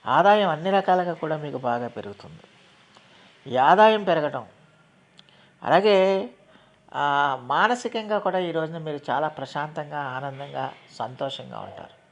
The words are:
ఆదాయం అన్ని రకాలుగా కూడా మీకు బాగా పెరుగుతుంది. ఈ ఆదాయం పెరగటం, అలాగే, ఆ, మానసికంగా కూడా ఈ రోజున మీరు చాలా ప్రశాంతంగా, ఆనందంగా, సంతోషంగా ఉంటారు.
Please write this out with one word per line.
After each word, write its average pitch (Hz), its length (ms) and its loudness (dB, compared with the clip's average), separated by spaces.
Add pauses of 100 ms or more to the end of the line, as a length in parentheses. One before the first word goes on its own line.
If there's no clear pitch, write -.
ఆదాయం 190 420 4
అన్ని 160 220 -4
రకాలుగా 185 420 2
కూడా 156 240 -4
మీకు 147 220 -8
బాగా 120 300 -4
పెరుగుతుంది. 104 520 -14 (1120)
ఈ 123 40 0
ఆదాయం 202 480 6
పెరగటం, 147 420 -2 (1160)
అలాగే, 196 680 4 (640)
ఆ, 143 480 0
మానసికంగా 214 760 -2
కూడా 185 200 -2
ఈ 175 140 -2
రోజున 160 260 -4
మీరు 151 220 -8 (100)
చాలా 147 180 0
ప్రశాంతంగా, 147 720 -8
ఆనందంగా, 135 720 -8 (260)
సంతోషంగా 131 600 -8
ఉంటారు. - 540 -16